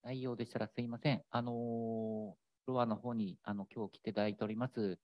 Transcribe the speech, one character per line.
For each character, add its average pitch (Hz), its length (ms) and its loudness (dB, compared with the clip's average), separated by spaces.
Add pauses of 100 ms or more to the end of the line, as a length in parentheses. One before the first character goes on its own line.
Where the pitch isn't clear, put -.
な 123 100 -4
い 131 100 -2
よ 127 100 0
う 117 40 -2
で 113 100 -2
し - 40 -16
た - 80 -2
ら 110 100 0
す - 120 -6
い 120 80 0
ま 117 100 -4
せ 143 140 4
ん。 110 180 2
あ 120 120 2
の 120 100 0
ー、 113 800 -2 (300)
フ 131 80 -2
ロ 127 80 4
ア 120 60 6
の 110 100 2
方 120 160 -4
に、 104 300 0
あ 104 100 -2
の、 101 140 -2
今 110 220 -4
日 - 100 -14
来 - 40 -20
て - 80 -4
い 98 40 -6
た 104 80 2
だ 107 60 4
い 104 80 -2
て 110 80 0
お - 20 0
り 107 100 -2
ま 123 120 0
す 98 360 0